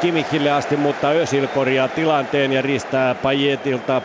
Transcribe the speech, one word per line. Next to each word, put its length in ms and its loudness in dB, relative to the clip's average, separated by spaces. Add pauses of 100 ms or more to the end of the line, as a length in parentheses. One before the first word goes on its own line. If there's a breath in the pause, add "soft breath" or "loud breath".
Kimmichille 500 0
asti, 260 0
mutta 340 0
Özil 360 0
korjaa 420 0
tilanteen 640 0
ja 100 2
riistää 520 0
Payetilta 920 0